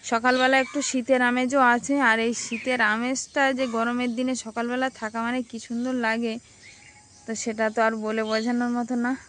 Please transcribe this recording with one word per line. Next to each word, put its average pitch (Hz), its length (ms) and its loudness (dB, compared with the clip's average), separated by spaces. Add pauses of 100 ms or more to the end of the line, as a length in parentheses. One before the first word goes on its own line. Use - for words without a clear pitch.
সকালবেলা 254 540 4
একটু 262 240 0
শীতের 254 400 0
আমেজও 254 380 2
আছে, 247 400 4
আর 226 180 4
এই 226 160 0
শীতের 247 460 -4
আমেজটা 240 640 0 (100)
যে 262 140 0
গরমের 240 500 -2
দিনে 254 180 -2
সকালবেলা 240 560 -4
থাকা 226 320 -8
মানে 240 200 -2
কি 233 160 -10
সুন্দর 240 360 -4
লাগে, 226 400 -2 (920)
তো 226 80 -8
সেটা 220 360 -2
তো 214 120 -4
আর 226 140 4
বলে 220 340 -2
বোঝানোর 240 400 0
মতো 240 240 -2
না। 240 180 0 (160)